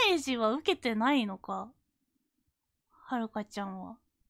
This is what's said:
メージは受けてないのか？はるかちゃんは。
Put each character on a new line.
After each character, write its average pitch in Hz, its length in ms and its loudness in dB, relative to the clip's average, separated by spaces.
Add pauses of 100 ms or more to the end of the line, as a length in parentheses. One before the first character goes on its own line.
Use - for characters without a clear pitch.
メ 359 60 4
ー - 20 4
ジ 269 180 -2
は 220 160 2
受 320 240 0
け - 60 -10
て 233 120 0
な 233 200 2
い 254 120 2
の 190 120 -6
か？ 196 360 -8 (1160)
は - 260 -8
る 226 120 -2
か 208 160 -6
ち - 160 -8
ゃ - 20 -4
ん 190 180 -10
は。 190 160 -16 (320)